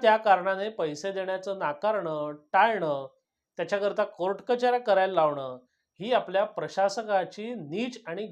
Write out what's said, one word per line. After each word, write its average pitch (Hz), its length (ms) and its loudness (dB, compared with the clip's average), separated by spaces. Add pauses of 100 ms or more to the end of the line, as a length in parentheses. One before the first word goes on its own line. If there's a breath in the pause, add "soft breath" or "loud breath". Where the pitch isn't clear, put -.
त्या 220 140 8
कारणाने 190 540 2
पैसे 185 420 -4
देण्याचं 190 460 -6
नाकारणं, 156 760 -2 (180)
टाळणं, 180 540 2 (520)
त्याच्याकरता 196 480 0
कोर्ट 190 360 -4
कचऱ्या 247 380 2
करायला 190 340 4
लावणं 143 440 0 (420)
ही 220 120 -2
आपल्या 196 340 2
प्रशासकाची 202 1080 -2
नीच 220 520 -6
आणि 180 260 -8